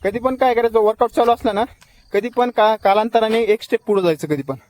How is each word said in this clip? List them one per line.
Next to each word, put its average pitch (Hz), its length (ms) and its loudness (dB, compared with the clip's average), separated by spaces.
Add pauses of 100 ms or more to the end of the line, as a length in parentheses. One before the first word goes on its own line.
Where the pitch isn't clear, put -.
कधी 202 140 -4
पण 254 180 -2
काय 254 180 2
करायचं, 226 260 0
वर्कआउट 220 300 0
चालू 233 220 0
असलं 226 220 -2
ना, 214 100 0 (480)
कधी 202 160 -2
पण 240 220 -2
का-, 220 260 2
कालांतराने 220 640 0
एक 220 220 0
स्टेप - 240 -4
पुढं 202 160 0
जायचं, 160 260 -2
कधी 147 140 -2
पण 139 140 -8 (140)